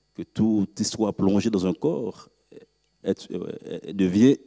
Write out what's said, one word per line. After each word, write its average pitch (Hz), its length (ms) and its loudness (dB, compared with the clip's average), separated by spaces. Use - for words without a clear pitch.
que - 80 -12
toute 107 580 0
histoire 107 360 -2
plongée 98 340 0
dans 98 160 0
un 92 80 0
corps 139 560 -6
est, - 280 -4
euh, - 600 -10
devient 101 560 4